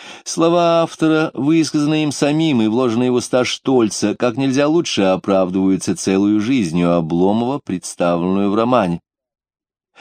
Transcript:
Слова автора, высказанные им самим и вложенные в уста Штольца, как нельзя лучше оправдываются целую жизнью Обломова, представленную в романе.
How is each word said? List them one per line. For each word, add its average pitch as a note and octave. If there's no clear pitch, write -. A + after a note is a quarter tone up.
Слова E3+
автора, D#3
высказанные D3+
им D3
самим D3+
и A2
вложенные B2
в B2
уста B2
Штольца, A2+
как A#2+
нельзя C#3
лучше D#3
оправдываются F#2+
целую G2+
жизнью F2
Обломова, F#2+
представленную F2+
в G2+
романе. A2+